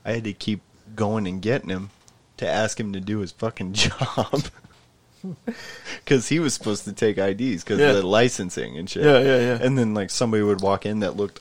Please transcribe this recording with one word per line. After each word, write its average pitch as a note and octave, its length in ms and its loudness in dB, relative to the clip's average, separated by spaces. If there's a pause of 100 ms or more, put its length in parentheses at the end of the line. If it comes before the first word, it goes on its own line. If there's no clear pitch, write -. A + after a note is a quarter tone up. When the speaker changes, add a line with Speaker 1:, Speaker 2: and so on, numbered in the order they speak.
Speaker 1:
I G#2+ 100 -4
had A#2 100 -4
to G#2+ 80 -4
keep G2+ 300 -4 (340)
going G#2+ 320 -2
and F#2 120 -6
getting A2+ 300 -2
him F#2+ 200 -6 (480)
to F#2 100 -4
ask G#2+ 320 0
him G#2 120 -6
to G2 80 -8
do G#2 200 -4
his F#2 120 -6
fucking G2+ 400 -6
<laughs> G#2+ 120 2
job. C3 600 -2 (1600)
'Cause C3 240 2
he D#3 120 2
was D3+ 140 0
supposed G#2 320 -4
to G#2 60 -8
take G#2 260 0
I G2 140 0
Ds G#2 300 -4
'cause G2+ 160 -2
Speaker 2:
Yeah. C#3+ 120 6
Speaker 1:
of G#2 60 4
the F#2 100 0
licensing F2+ 720 0
and F2 140 -10
shit. - 140 0
Speaker 2:
Yeah, C#3+ 160 8
yeah, C3+ 180 6
yeah. A#2+ 240 2
Speaker 1:
And C3 160 4
then, A2+ 160 2
like, G2+ 160 -2
somebody A2 320 2
would G#2 180 2
walk G2 240 2
in G#2+ 160 -2
that G2 160 -2
looked G2+ 240 -4